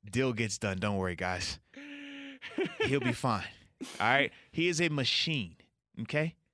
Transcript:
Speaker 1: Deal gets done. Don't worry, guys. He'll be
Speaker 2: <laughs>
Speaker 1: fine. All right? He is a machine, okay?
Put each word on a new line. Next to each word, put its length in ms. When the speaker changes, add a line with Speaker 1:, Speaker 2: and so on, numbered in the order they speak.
Speaker 1:
Deal 220
gets 260
done. 180
Don't 200
worry, 180
guys. 420
He'll 180
be 120
Speaker 2:
<laughs> 0
Speaker 1:
fine. 340
All 80
right? 240
He 160
is 140
a 80
machine, 680
okay? 340